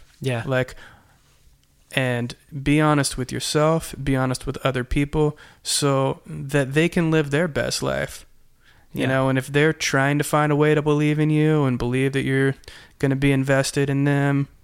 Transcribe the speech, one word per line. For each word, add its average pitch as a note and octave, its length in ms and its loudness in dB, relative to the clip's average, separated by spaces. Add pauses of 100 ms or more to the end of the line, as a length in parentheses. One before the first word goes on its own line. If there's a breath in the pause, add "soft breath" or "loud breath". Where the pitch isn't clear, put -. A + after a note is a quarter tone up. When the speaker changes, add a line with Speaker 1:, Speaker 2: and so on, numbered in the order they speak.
(220)
Speaker 1:
Yeah. B2 240 -4
Speaker 2:
Like, C3 300 -2 (1160 loud breath)
and B2 440 -2 (280)
be C#3+ 160 2
honest D3+ 380 2
with B2+ 140 -8
yourself, D3+ 720 0
be C3+ 140 0
honest B2+ 320 -2
with - 180 -8
other B2+ 180 -2
people D3 540 0 (260 loud breath)
so C3+ 640 0
that C#3+ 480 -4
they D#3+ 140 2
can E3+ 240 0
live D#3 200 0
their D#3+ 160 0
best C3 360 -4
life. C3+ 420 -6 (680 soft breath)
You - 80 -6
Speaker 1:
Yeah. C3 60 0
Speaker 2:
know, C3 220 0
and C3 80 0
if C3 100 -4
they're C#3+ 260 2
trying C#3+ 460 0
to D3 40 0
find D3+ 280 2
a D3 40 4
way D3+ 200 4
to D3 60 2
believe D3+ 380 2
in D3+ 100 2
you D3+ 360 4
and B2+ 120 0
believe B2+ 360 -2
that C3+ 100 -2
you're C3+ 320 0 (440 loud breath)
gonna C3+ 160 2
be C#3 160 2
invested C#3 580 0
in C#3 160 0
them, C#3+ 420 2 (160)